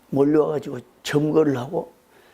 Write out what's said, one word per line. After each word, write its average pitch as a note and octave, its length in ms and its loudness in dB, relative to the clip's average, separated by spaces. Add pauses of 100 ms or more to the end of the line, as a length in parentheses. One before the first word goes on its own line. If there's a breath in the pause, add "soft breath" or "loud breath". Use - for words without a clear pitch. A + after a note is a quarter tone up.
(100)
몰려와가지고 D3 680 0 (240)
점거를 D3+ 560 0
하고 E3 340 -8 (420 soft breath)